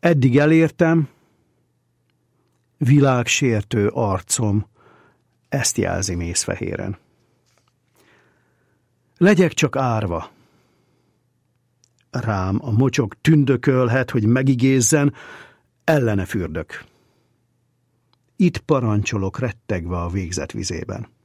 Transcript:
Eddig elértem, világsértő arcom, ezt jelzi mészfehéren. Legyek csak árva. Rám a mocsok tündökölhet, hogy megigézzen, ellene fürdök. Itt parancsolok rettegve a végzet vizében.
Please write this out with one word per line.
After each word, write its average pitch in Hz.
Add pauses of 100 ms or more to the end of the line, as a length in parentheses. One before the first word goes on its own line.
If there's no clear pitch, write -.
Eddig 135
elértem, 160 (1700)
világsértő 123
arcom, 104 (840)
ezt -
jelzi 92
mészfehéren. 87 (2250)
Legyek 180
csak -
árva. 110 (1800)
Rám 101
a 123
mocsok 117
tündökölhet, 131
hogy 110
megigézzen, 135 (680)
ellene 113
fürdök. 80 (1500)
Itt 180
parancsolok 107
rettegve 90
a 85
végzet 90
vizében. - (160)